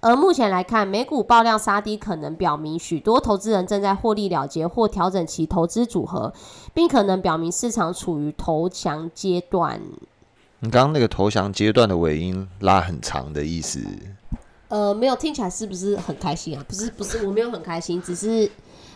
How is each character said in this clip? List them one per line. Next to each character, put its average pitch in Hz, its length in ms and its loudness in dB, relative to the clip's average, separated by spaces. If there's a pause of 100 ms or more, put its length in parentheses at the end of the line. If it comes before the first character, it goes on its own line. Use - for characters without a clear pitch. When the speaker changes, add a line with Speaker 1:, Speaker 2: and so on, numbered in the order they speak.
Speaker 1:
而 233 120 6
目 339 180 4
前 240 160 2
来 185 140 0
看， 214 240 0
美 208 180 -2
股 269 160 -2
爆 233 220 6
量 226 160 4
杀 208 200 0
低 214 160 -4
可 208 200 -6
能 151 200 -8
表 160 220 0
明 156 220 -6
许 165 200 -6
多 226 200 4
投 226 180 2
资 208 140 -2
人 185 160 2
正 202 120 0
在 196 140 2
获 214 220 0
利 208 140 -2
了 143 180 -2
结 160 200 -4
或 214 200 2
调 190 240 0
整 180 160 -2
其 160 180 -4
投 170 220 0
资 233 180 0
组 196 220 -2
合， - 260 -6 (400)
并 339 140 4
可 269 160 4
能 190 180 2
表 165 160 0
明 165 140 -2
市 240 200 -4
场 180 220 -2
处 170 240 -4
于 147 180 -4
投 165 320 0
降 165 460 -6
阶 180 260 -2
段。 170 400 -2 (840)
Speaker 2:
你 120 100 -4
刚 127 160 8
刚 151 40 2
那 156 80 2
个 117 80 6
投 101 220 2
降 101 240 0
阶 107 180 2
段 113 160 6
的 95 80 2
尾 82 220 2
音 92 320 -4 (120)
拉 95 200 6
很 85 180 -4
长 71 320 -6
的 73 140 -2
意 82 160 -4
思？ 73 180 -6 (920)
Speaker 1:
呃， 208 220 0
没 214 140 0
有， 262 100 4
听 302 160 -4
起 - 120 -6
来 185 40 -2
是 202 200 -8
不 190 80 -8
是 196 220 -2
很 160 200 -8
开 147 180 -2
心 156 220 -8
啊？ 143 100 -12
不 - 60 -10
是， 214 160 -6
不 214 140 -10
是， 208 240 -4
我 196 40 -2
没 208 80 0
有 240 120 -2
很 214 100 -8
开 170 180 -6
心， 175 220 -4
只 180 140 -8
是 214 340 0 (460)